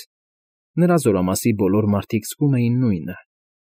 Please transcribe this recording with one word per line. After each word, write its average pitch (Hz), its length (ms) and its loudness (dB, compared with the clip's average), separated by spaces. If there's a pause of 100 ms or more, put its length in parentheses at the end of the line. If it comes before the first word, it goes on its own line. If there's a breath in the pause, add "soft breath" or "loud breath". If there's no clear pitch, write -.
(760)
նրա 175 220 2
զորամասի 95 540 0
բոլոր 104 360 0
մարդիկ 104 400 -2
զգում 139 280 0
էին 120 220 0
նույնը. 90 380 -2 (540)